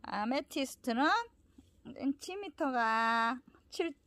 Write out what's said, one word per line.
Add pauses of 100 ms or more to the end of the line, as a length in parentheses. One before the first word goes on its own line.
아메티스트는 (840)
센티미터가 (320)
칠 (120)